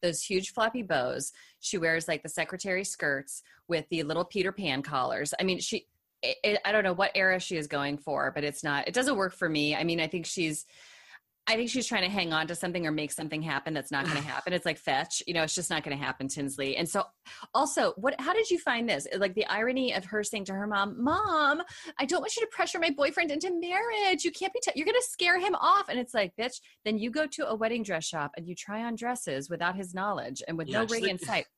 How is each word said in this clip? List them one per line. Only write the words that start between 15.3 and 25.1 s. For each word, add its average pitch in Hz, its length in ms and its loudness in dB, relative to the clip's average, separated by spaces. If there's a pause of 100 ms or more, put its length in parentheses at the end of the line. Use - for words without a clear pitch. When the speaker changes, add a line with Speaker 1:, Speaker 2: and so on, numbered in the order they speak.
Speaker 1:
know, 165 120 4
it's 151 100 -2
just - 160 -2
not 156 120 0
gonna 143 140 -4
happen, 135 320 -4
Tinsley. 139 480 -2
And 170 100 0
so 196 180 0 (500)
also, 277 420 4
what, 247 240 0
how 302 140 2
did 440 160 2
you 349 80 4
find 240 280 2
this? 170 200 0 (100)
Like, 190 180 2
the 214 120 2
irony 247 480 0
of 190 120 -2
her 214 160 -2
saying 208 240 -4
to 190 60 -8
her 196 140 -4
mom, 202 360 0
"Mom, 311 600 2 (360)
I 269 60 2
don't 339 160 2
want 427 160 -4
you 466 60 0
to 440 60 -2
pressure 359 300 0
my 330 120 2
boyfriend 294 400 2
into 311 280 -2
marriage. 392 680 2
You 339 60 2
can't 381 220 -4
be, 480 100 -2
t-, - 120 0
you're 285 100 -2
gonna 453 160 4
scare 359 400 2